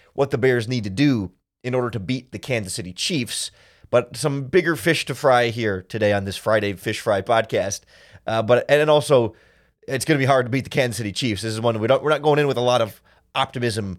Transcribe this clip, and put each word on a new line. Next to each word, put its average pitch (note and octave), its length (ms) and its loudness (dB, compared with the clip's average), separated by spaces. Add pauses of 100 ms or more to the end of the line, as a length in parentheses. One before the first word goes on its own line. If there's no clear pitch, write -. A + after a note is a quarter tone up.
(120)
what C3+ 180 0
the C#3 80 0
Bears A#2+ 300 2
need B2 160 -2
to G#2 60 -6
do A2+ 420 0 (320)
in B2+ 100 -4
order B2 160 -2
to A#2 80 -6
beat B2+ 320 -6
the - 80 -12
Kansas A2 360 -6
City F2+ 180 -10
Chiefs. - 580 -6 (400)
But - 260 0
some C#3 280 -4
bigger E3 320 2
fish D#3 300 -2
to C3+ 100 -6
fry B2 320 4
here G#2+ 340 -2
today G#2 300 0
on G2+ 120 0
this G2 120 -6
Friday G#2 380 0
Fish G#2 260 -6
Fry G2+ 220 0
podcast. A2 580 0 (440)
Uh, A2+ 180 -2
but, A#2+ 260 4
and D3 120 4
then D3+ 80 2
also, C#3+ 460 4 (540)
it's C3+ 160 -4
gonna D#3 140 2
be C3+ 60 0
hard C3 220 4
to A#2+ 40 -8
beat C3+ 140 -2
the - 60 -16
Kansas B2 280 -2
City G2+ 140 -6
Chiefs. G#2 300 -4
This A2 120 -4
is A2 60 -6
one A2+ 200 0
we A2+ 80 2
don't, C3 140 2
we're D3 80 0
not D3 120 0
going D3 160 4
in D3 80 2
with C3 120 0
a - 20 0
lot B2 200 2
of A2 220 -6 (320)
optimism A2+ 640 -4